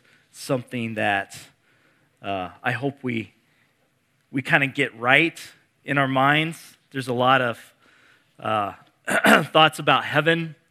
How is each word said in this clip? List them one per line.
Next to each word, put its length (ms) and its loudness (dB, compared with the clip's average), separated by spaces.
something 600 -8
that, 440 -4
uh, 300 -6
I 80 -2
hope 320 -8
we, 300 -6
we 100 -6
kinda 260 2
get 300 -4
right 400 2
in 140 -2
our 100 2
minds. 680 0
There's 180 -8
a 40 -2
lot 280 4
of, 320 -6
uh, 320 -2
<clears throat> 460 2
thoughts 260 4
about 280 0
heaven, 500 -2